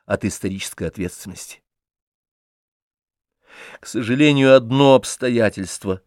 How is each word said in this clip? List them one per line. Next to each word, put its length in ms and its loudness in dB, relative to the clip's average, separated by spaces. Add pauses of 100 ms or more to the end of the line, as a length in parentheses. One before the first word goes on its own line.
от 180 -4
исторической 600 -8
ответственности. 760 -12 (2250)
К 60 -20
сожалению, 680 4
одно 400 4
обстоятельство 1120 -4